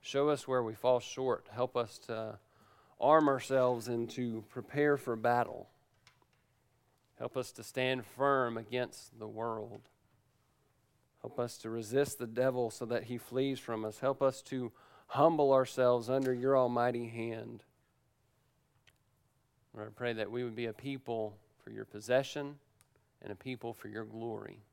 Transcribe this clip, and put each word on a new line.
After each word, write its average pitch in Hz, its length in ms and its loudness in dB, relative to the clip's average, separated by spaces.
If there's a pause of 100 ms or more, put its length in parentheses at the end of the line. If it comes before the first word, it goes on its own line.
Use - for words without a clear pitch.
show 143 280 0
us 147 180 0
where 127 160 2
we 110 120 -4
fall 123 260 4
short. - 520 -2
Help 123 240 -2
us 117 220 -2
to 110 400 -8 (640)
arm 151 280 8
ourselves 127 600 2
and 117 220 -2
to 113 380 -6
prepare 143 480 0
for 123 200 -4
battle. 120 520 0 (1500)
Help 120 180 -8
us 127 140 -6
to 117 140 -16
stand 127 420 -2
firm 131 500 2
against 113 600 -6
the 110 80 -8
world. 110 600 -8 (1300)
Help - 180 -8
us 120 180 -4
to 113 120 -10
resist 117 480 0
the 123 80 -6
devil 123 440 0
so - 140 -8
that 120 200 -2
he 120 140 -6
flees 131 400 -2
from 110 260 -4
us. 107 140 -8
Help 135 240 0
us 131 200 2
to 123 280 -6 (380)
humble 147 440 6
ourselves 123 560 4
under 131 240 2
your 131 240 2
almighty 120 520 2
hand. 117 560 -8 (2000)
Lord, 107 140 -10
I - 20 -14
pray 120 220 -4
that 107 180 -4
we 123 140 -4
would 117 100 -6
be 117 120 -4
a 113 60 -4
people 113 640 -6 (280)
for 110 60 -16
your 110 140 -10
possession 135 720 0 (640)
and 101 120 -12
a 101 40 -12
people 117 360 -10
for - 160 -14
your 107 160 -8
glory. 110 560 -10 (120)